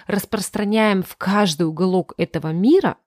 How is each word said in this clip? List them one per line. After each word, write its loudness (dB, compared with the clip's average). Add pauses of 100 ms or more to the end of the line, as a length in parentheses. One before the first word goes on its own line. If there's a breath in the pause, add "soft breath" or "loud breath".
распространяем 0
в -16
каждый 0
уголок -2
этого -4
мира 2